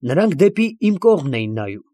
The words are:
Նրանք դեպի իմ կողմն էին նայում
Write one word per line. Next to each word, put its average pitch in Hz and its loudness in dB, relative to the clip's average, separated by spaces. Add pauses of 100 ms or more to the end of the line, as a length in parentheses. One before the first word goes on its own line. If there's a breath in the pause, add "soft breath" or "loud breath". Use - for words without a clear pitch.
Նրանք 160 0
դեպի 196 2 (100)
իմ 208 0
կողմն 156 2
էին 110 -4
նայում 104 -8